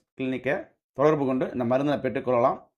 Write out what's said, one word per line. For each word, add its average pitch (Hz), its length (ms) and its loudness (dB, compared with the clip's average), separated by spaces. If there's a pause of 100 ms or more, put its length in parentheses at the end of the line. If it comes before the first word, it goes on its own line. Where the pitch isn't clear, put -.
(160)
கிளினிக்கை 131 380 -2 (440)
தொடர்பு 147 280 4
கொண்டு 131 260 -2
இந்த 120 120 -4
மருந்தினை 135 340 0
பெற்றுக்கொள்ளலாம். 123 600 0 (200)